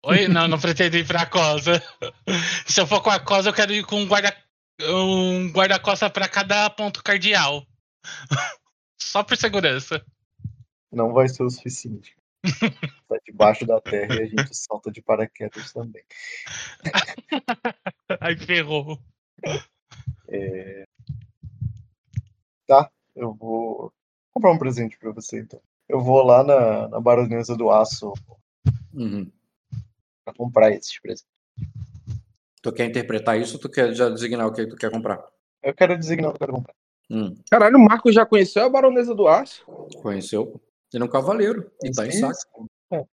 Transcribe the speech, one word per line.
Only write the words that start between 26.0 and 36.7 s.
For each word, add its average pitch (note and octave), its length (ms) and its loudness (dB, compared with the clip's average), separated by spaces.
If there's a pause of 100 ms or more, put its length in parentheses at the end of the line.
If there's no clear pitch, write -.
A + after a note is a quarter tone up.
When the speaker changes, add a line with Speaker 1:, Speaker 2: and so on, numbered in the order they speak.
Speaker 2:
vou C3 200 6
lá B2+ 220 8
na, A2+ 440 4
na A2 120 -8
Baronesa A#2 580 2
do A2 140 2
Aço G#2+ 420 2 (800)
Speaker 3:
Uhum. G#2 380 -8 (920)
Speaker 2:
pra - 120 -16
comprar A2 360 4
esses - 280 -8
presentes. - 260 -12 (1400)
Speaker 3:
Tu A#2 100 -6
quer A#2+ 140 -2
interpretar A2+ 540 -2
isso A#2 160 -6
ou - 40 -12
tu - 100 -12
quer A#2+ 260 0
já A#2+ 120 2
designar A2+ 380 -4
o G#2+ 80 -2
que A2+ 140 -6
tu - 80 -14
quer A2 160 -4
comprar? A2 280 -6 (440)
Speaker 2:
Eu C#3 100 -2
quero F3+ 240 4
designar D#3+ 320 -4
o D3 40 -8
que - 100 -8
eu - 40 -6
quero B2+ 100 -8
comprar. B2+ 180 -12 (340)